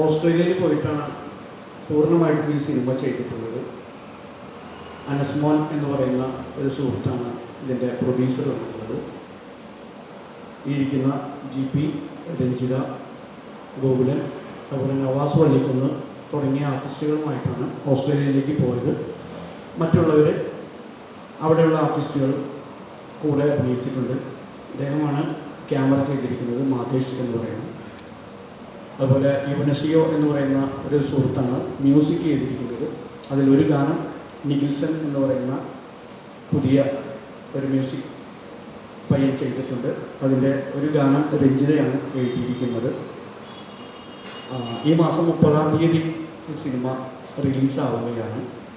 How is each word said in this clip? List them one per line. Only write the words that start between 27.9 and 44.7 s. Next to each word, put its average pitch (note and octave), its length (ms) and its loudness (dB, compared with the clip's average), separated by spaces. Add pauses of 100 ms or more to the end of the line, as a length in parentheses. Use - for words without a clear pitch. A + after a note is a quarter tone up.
അതുപോലെ C3+ 320 6 (200)
യുവനസിയോ D3+ 500 4 (140)
എന്ന് D3+ 160 4
പറയുന്ന C#3 400 2 (140)
ഒരു C#3+ 240 2
സുഹൃത്താണ് C3 480 2 (280)
മ്യൂസിക് D3+ 420 6
ചെയ്തിരിക്കുന്നത്. B2 580 0 (460)
അതിലൊരു C3+ 420 8
ഗാനം C#3+ 260 2 (460)
നിഖിൽസൺ C#3+ 480 0 (140)
എന്ന് C#3 180 0
പറയുന്ന B2+ 280 0 (1000)
പുതിയ C3+ 320 6 (720)
ഒരു C3+ 180 -2
മ്യൂസിക് C3 360 -2 (1000)
പയ്യൻ C3+ 260 2
ചെയ്തിട്ടുണ്ട്. C3 540 -4 (320)
അതിൻ്റെ C3+ 400 4 (120)
ഒരു D3 120 0 (100)
ഗാനം C#3+ 320 4 (140)
രഞ്ജിതയാണ് C3+ 560 4 (200)
എഴുതിയിരിക്കുന്നത്. A#2+ 720 -2 (1600)
ആ, A#2 320 -6